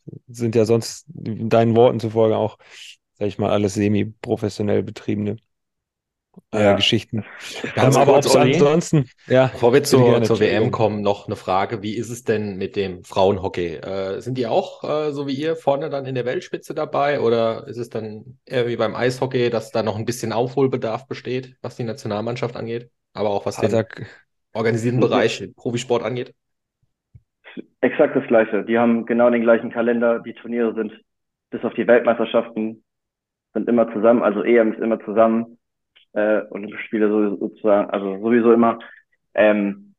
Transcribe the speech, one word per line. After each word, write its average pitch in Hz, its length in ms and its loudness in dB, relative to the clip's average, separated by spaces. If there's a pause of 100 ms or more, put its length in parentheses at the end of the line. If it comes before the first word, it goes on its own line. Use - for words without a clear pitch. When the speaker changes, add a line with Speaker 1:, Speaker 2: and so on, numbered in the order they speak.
(280)
Speaker 1:
sind 117 280 -4
ja 113 100 6
sonst 113 420 -2
deinen 113 680 0
Worten 117 240 6
zufolge 110 360 0
auch, 107 220 -2 (560)
sag 104 140 -4
ich 95 100 -6
mal, 101 140 0
alles 101 240 0
semi-professionell 104 1080 -2
betriebene, 104 540 -6 (1120)
äh, 107 140 0
Speaker 2:
Ja. 101 100 6
Speaker 1:
Geschichten. 107 500 -2 (480)
Speaker 3:
Ganz 120 220 4
Speaker 1:
Ähm, 131 60 4
aber 139 120 6
Speaker 3:
kurz, 135 140 4
Speaker 1:
ob's 131 80 6
Speaker 3:
Olli. 135 180 4
Speaker 1:
ansonsten, 151 560 2 (160)
ja, 131 220 4
Speaker 3:
Bevor 120 260 2
wir 139 60 6
Speaker 1:
bitte 131 100 0
Speaker 3:
zur, 127 140 6
Speaker 1:
gerne, 117 220 4
Speaker 3:
zur 107 140 2
W 107 60 4
M 95 60 2
Speaker 1:
Entschuldigung. 107 200 2
Speaker 3:
kommen, 104 300 0
noch 101 240 -2
eine 107 100 -6
Frage. 98 460 -2
Wie 107 140 -6
ist 113 160 -8
es 117 120 -12
denn 107 340 -2
mit 95 180 -6
dem 92 280 -4
Frauenhockey? 92 760 0
Äh, 95 440 -8
sind 127 160 -8
die 120 80 -2
auch, 156 380 -4
äh, 151 280 -4
so 139 140 -8
wie 139 80 -6
ihr, 156 220 -4
vorne 151 340 -2
dann 139 160 -8
in 135 80 -8
der 123 120 -4
Weltspitze 151 500 -8
dabei? 143 460 -2
Oder 113 460 0
ist 107 100 -12
es 120 120 -8
dann 110 560 -12
eher 123 220 -2
wie 120 100 -4
beim 107 180 -2
Eishockey, 127 540 -2
dass 110 220 -4
da 113 100 0
noch 107 160 -2
ein 110 80 -6
bisschen - 260 -6
Aufholbedarf 123 760 -2
besteht, 127 540 -8
was 120 140 -12
die 127 80 -8
Nationalmannschaft 113 720 -6
angeht, 117 360 -10 (220)
aber 104 180 -2
auch 101 160 -4
was 104 100 -6
Speaker 1:
Ah, - 40 -10
Speaker 3:
den 107 100 0
Speaker 1:
da 110 120 2
k- - 220 -16 (480)
Speaker 3:
organisierten 113 460 -2
Speaker 2:
Mhm. - 20 0
Speaker 3:
Bereich, 110 380 2
den 95 160 -14
Profisport 120 480 -4
angeht? 123 320 -8 (1500)
Speaker 2:
Exakt 135 340 2
das 135 120 0
Gleiche. 110 360 2
Die 113 140 0
haben 117 300 2
genau 120 240 4
den 120 100 2
gleichen 113 300 2
Kalender. 117 480 0
Die 110 140 -14
Turniere 113 420 -4
sind, 107 180 -6 (560)
bis - 140 -8
auf 117 100 -4
die 113 140 -2
Weltmeisterschaften, 113 960 0 (720)
sind 107 120 -4
immer 117 240 2
zusammen. 113 300 2
Also 101 220 0
E 117 140 4
M 110 160 2
ist - 60 -12
immer 110 240 -2
zusammen. 113 540 0 (560)
Äh, 107 360 0
Olympische 104 340 -12
Spiele 107 260 0
sowieso, 104 280 0
sozusagen, 104 540 0
also 98 280 -4
sowieso 117 320 4
immer. 117 280 2 (560)
Ähm, 104 640 2